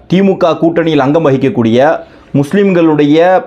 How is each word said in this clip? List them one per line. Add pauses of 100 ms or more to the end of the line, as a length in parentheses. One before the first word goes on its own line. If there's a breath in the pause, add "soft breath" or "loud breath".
(120)
திமுக
கூட்டணியில்
அங்கம்
வகிக்கக்கூடிய, (360 loud breath)
முஸ்லிம்களுடைய